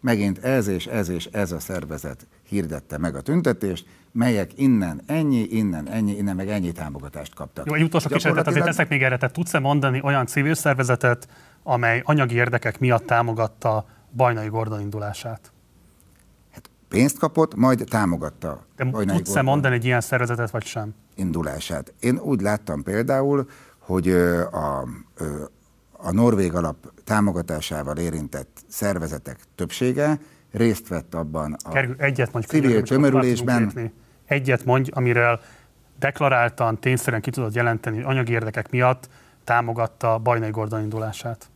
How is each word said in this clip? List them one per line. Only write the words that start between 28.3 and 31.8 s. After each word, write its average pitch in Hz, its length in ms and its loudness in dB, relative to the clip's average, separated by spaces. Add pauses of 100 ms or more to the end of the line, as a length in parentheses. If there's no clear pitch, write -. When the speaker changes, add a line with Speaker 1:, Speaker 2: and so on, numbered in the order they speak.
Speaker 1:
szervezetek 80 720 -4 (160)
többsége 127 640 0 (320)
részt 110 360 2
vett 85 280 -6
abban 78 480 -4
a - 60 -14
Speaker 2:
Gergő, 127 280 -2